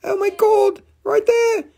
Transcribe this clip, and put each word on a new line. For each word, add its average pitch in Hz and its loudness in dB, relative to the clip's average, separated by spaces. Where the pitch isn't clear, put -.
Oh - -4
my 392 -2
God, 403 0
right - -2
there. 466 0